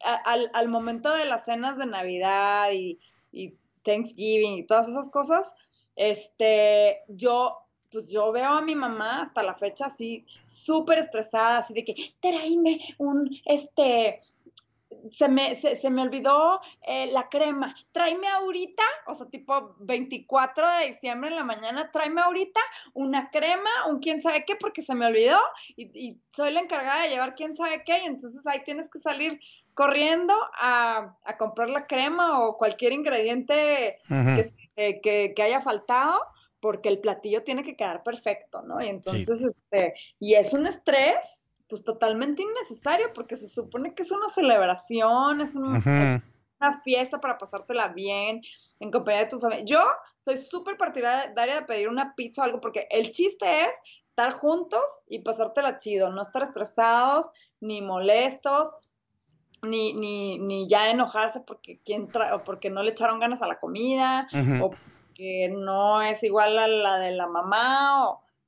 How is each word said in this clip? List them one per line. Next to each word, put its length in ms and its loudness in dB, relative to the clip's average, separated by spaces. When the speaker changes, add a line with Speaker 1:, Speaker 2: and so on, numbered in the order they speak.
Speaker 1:
a-, 120 0
al, 220 0
al 140 2
momento 460 -2
de 120 0
las 180 -2
cenas 340 -4
de 80 -6
Navidad 880 0
y, 260 -6
y 220 -14
Thanksgiving 720 0
y 120 -8
todas 220 4
esas 220 -8
cosas, 440 0
este, 1120 4
yo, 500 0
pues, 200 -10
yo 220 0
veo 180 0
a 120 2
mi 120 -2
mamá 480 -4
hasta 200 -4
la 120 -4
fecha 320 -6
así, 380 -10
súper 520 2
estresada, 600 0
así 160 -6
de 100 -4
que, 100 -8
"Tráeme 600 2
un, 320 0
este, 760 2
se 180 2
me, 260 2
se, 220 0
se 140 -4
me 120 0
olvidó, 580 2
eh, 300 -4
la 160 0
crema, 460 -2
tráeme 360 0
ahorita", 540 -2
o 80 -10
sea, 140 -16
tipo 500 -4
veinticuatro 920 0
de 200 2
diciembre 420 -8
en 60 -6
la 80 -4
mañana, 480 -8
"Tráeme 300 -2
ahorita 380 0
una 360 -2
crema, 400 0
un 120 -2
quién 200 -2
sabe 240 0
qué, 120 -4
porque 260 -8
se 120 -4
me 120 0
olvidó", 320 6
y, 140 -18
y 120 -20
soy 180 -2
la 80 2
encargada 420 -2
de 80 0
llevar 240 -2
quién 220 -8
sabe 280 -4
qué, 180 2
y 40 -8
entonces 400 -10
ahí 180 -4
tienes 260 -10
que 100 -18
salir 400 -4
corriendo 600 4
a, 640 0
a 140 -8
comprar 320 -2
la 160 -4
crema 580 2
o 120 0
cualquier 360 2
ingrediente 1080 0
Speaker 2:
Ujú. 240 4
Speaker 1:
que, 180 2
eh, 240 0
que, 340 2
que 80 0
haya 180 2
faltado, 600 0
porque 300 -2
el 100 2
platillo 440 -2
tiene 200 -4
que 120 -12
quedar 260 -6
perfecto, 600 -6
¿no? 200 -8
Y 60 -4
Speaker 2:
Sí. 260 -4
Speaker 1:
entonces, 160 -2
este, 520 0
y 160 4
es 180 6
un 140 2
estrés, 720 2
pues, 160 -12
totalmente 580 0
innecesario, 720 -2
porque 220 -12
se 120 -16
supone 460 -8
que 80 -8
es 100 -8
una 160 -2
celebración, 1120 2
es 160 -6
un, 200 -2
Speaker 2:
Ujú. 200 2
Speaker 1:
es 220 2
una 220 0
fiesta 380 -2
para 180 -4
pasártela 500 -4
bien, 540 -4
en 100 -10
compañía 300 0
de 100 -2
tu 100 -10
familia. 240 -2
Yo 160 4
soy 120 -2
súper 400 -10
partidaria 800 -2
de 80 -2
pedir 260 -4
una 260 -4
pizza 280 -6
o 20 2
algo, 160 -2
porque 300 -6
el 220 0
chiste 500 2
es 140 0
estar 280 0
juntos 500 0
y 140 -10
pasártela 580 -2
chido, 320 0
no 100 -8
estar 220 -4
estresados, 840 2
ni 200 -6
molestos, 920 2
ni, 320 -2
ni, 440 -6
ni 300 -6
ya 220 6
enojarse 500 0
porque 440 -18
quién 260 -8
tra-, 240 -2
o 100 -6
porque 260 -8
no 120 -6
le 100 -2
echaron 280 -2
ganas 220 -2
a 40 -2
la 140 -6
comida, 720 -2
Speaker 2:
Ujú. 240 0
Speaker 1:
o 240 -2
que 300 -2
no 520 2
es 200 0
igual 360 4
a 100 4
la 300 2
de 140 -2
la 140 -2
mamá, 840 2
o... 120 -10